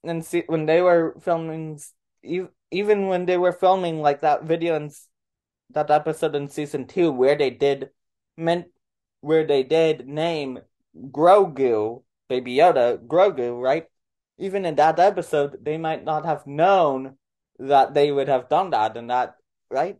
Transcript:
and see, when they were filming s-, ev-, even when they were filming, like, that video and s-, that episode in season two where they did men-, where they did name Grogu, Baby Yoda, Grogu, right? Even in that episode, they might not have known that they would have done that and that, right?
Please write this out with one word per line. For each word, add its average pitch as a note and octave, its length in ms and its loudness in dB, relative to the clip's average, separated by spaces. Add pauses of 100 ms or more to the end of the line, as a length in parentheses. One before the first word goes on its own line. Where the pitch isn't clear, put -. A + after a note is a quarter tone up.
and E3 200 -6
see, E3+ 220 -4
when D#3+ 180 -2
they D#3+ 160 4
were E3+ 400 2
filming D#3+ 540 -6
s-, - 180 -20 (320)
ev-, F3 260 -8 (200)
even G3+ 380 0
when F3+ 180 0
they F3+ 100 2
were F3+ 160 2
filming, F3 480 2
like, D3 220 0
that D3 220 0
video E3 300 -2
and D3+ 160 -6
s-, - 180 -20 (640)
that D3+ 200 -4
episode D3+ 440 0
in C#3+ 140 -4
season C#3+ 380 -8
two E3+ 260 0
where C3+ 240 4
they C#3 140 0
did C#3 400 -2 (460)
men-, E3 340 -4 (500)
where D#3 260 0
they C#3 160 2
did D3+ 460 0
name D3+ 520 -6 (360)
Grogu, C3+ 1040 2 (260)
Baby B2+ 280 -4
Yoda, C3+ 420 4
Grogu, A#2+ 640 -2
right? C#3 260 -2 (520)
Even F#3+ 260 -6
in D#3 120 -4
that D#3 220 4
episode, E3 640 0
they D3+ 140 -6
might D#3+ 280 -6
not D3+ 200 -4
have D3+ 220 -4
known C#3+ 680 0 (420)
that C3+ 360 2
they D3 160 2
would C#3 180 -2
have B2+ 200 0
done F3 220 0
that A2 260 -2
and A#2 140 -12
that, B2 260 -2 (340)
right? D#3 300 -4